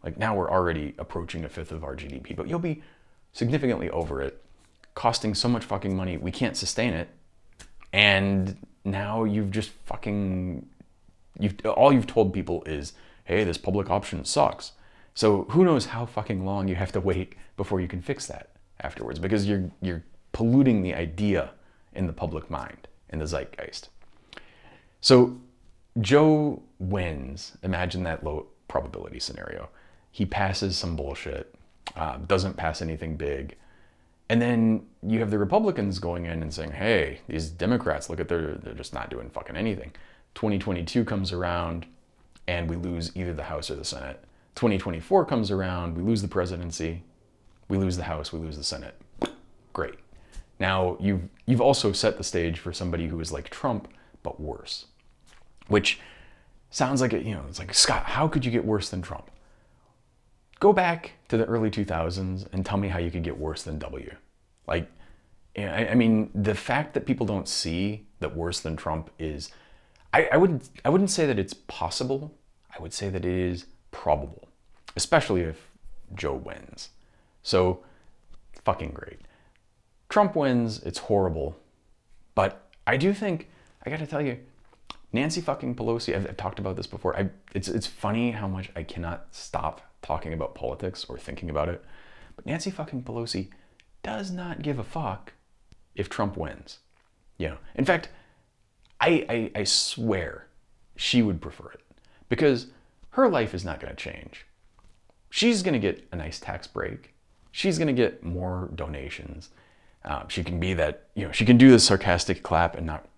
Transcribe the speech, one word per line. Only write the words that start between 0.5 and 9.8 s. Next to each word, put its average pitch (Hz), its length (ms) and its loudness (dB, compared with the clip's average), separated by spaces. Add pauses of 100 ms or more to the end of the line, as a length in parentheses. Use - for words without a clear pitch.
approaching 82 460 -8
a 69 60 -8
fifth 80 220 -10
of 78 120 -8
our 67 120 -8
G 71 120 -12
D 69 120 -10
P, - 140 -12
but - 140 -6
you'll 170 120 -2
be 160 220 -2 (520)
significantly 123 560 0
over 78 320 -2
it, 69 200 -6 (540)
costing 113 400 2
so - 120 0
much 120 180 2
fucking 98 300 -2
money, 92 220 -2
we 90 140 -4
can't - 240 -2
sustain 113 380 -2
it. 82 160 -4 (840)
And 98 640 6 (280)
now 104 400 -2
you've 104 260 0
just 107 200 -2 (140)